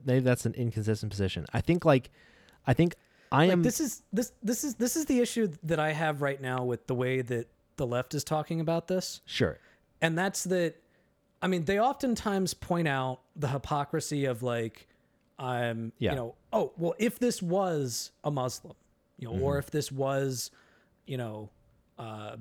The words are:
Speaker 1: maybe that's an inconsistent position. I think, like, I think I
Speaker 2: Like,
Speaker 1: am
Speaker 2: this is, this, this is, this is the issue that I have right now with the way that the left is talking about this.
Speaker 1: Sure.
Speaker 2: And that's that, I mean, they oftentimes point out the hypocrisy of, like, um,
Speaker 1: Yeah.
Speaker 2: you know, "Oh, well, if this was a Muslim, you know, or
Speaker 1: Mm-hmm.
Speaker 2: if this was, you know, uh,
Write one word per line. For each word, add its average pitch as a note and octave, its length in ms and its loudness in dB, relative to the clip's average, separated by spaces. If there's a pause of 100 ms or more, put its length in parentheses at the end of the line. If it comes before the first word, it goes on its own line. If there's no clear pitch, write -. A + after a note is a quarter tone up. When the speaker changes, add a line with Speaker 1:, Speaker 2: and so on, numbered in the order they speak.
Speaker 1:
maybe C3 160 4
that's B2+ 240 2
an A#2 100 -2
inconsistent A2 560 -2
position. F#2+ 420 -2
I A2+ 80 0
think, E3+ 240 2
like, C#3 240 6 (580)
I C3+ 60 6
think E3+ 220 4 (360)
I D3 140 6
Speaker 2:
Like, F#3 80 6
Speaker 1:
am F3 100 4
Speaker 2:
this A#3+ 160 2
is, C#4+ 240 -4 (100)
this, A3+ 180 -2 (120)
this A#3 200 -2
is, C#4+ 120 -4
this A#3+ 200 0
is D#4 100 -2
the C4 140 4
issue A3+ 320 2 (120)
that D#3+ 160 0
I D#3 120 2
have D3+ 300 -2
right C#3 200 0
now B2+ 220 -2
with B2 240 -2
the C3 80 0
way B2+ 260 2
that A#2+ 260 -4 (300)
the D3 100 -2
left A#2+ 260 -2
is D3 100 -2
talking D#3+ 360 -2
about E3 280 0
this. - 380 -4
Speaker 1:
Sure. - 340 0 (420)
Speaker 2:
And D#3+ 160 2
that's F#3+ 280 -2
that, F3 300 0 (680)
I F3+ 60 0
mean, F3+ 180 0
they G3 140 2
oftentimes A3 760 2
point E3+ 340 0
out C3 340 0 (140)
the C#3+ 120 -2
hypocrisy C#3+ 800 -2
of, B2 180 -2
like, A#2 440 -4 (500)
um, A#2+ 600 -2
Speaker 1:
Yeah. G2+ 120 2
Speaker 2:
you C#2 40 0
know, A#2+ 200 -6 (180)
"Oh, G3 240 2
well, E3+ 200 -2
if A3+ 220 0
this B3 220 0
was E3+ 720 -2 (120)
a D3+ 80 -2
Muslim, B2+ 440 -4 (440)
you B2 80 -10
know, A#2 120 -6
or C#3 140 2
Speaker 1:
Mm-hmm. C#3+ 60 0
Speaker 2:
if - 120 -6
this D3+ 200 -2
was, C3+ 580 0 (560)
you C3+ 120 -6
know, G#2+ 320 -8 (480)
uh, A2 440 -10